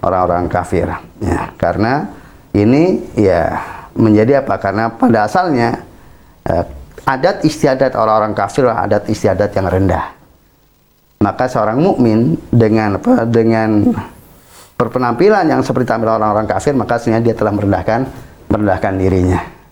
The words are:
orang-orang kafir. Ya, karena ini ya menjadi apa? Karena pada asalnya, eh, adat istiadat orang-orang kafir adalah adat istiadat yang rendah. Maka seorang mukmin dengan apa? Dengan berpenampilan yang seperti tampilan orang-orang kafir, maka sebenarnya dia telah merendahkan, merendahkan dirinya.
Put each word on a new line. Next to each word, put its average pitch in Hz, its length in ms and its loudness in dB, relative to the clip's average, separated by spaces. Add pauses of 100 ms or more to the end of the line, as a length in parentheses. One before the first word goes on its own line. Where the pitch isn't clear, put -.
orang-orang 87 440 0
kafir. 87 440 -2 (320)
Ya, 87 320 -4
karena 110 560 -2 (400)
ini 143 480 2 (160)
ya 87 400 2 (400)
menjadi 113 480 4
apa? 98 160 -4
Karena 107 320 -2
pada 113 320 2
asalnya, 143 560 0 (640)
eh, 85 240 -2 (400)
adat 160 400 0
istiadat 135 480 0
orang-orang 107 400 2
kafir 104 320 0
adalah 110 160 0
adat 101 240 -2
istiadat 101 480 0
yang 95 160 -2
rendah. 92 400 0 (1040)
Maka 101 300 -2
seorang 113 320 -2
mukmin 131 560 2 (160)
dengan 110 480 2
apa? 247 240 2
Dengan 117 720 2 (800)
berpenampilan 127 720 2
yang 131 160 2
seperti 127 240 -2
tampilan 113 320 0
orang-orang 107 320 0
kafir, 104 240 0
maka 120 240 0
sebenarnya 117 320 0
dia 110 60 -2
telah 104 180 0
merendahkan, 101 460 0 (460)
merendahkan 101 480 0
dirinya. 92 440 2 (320)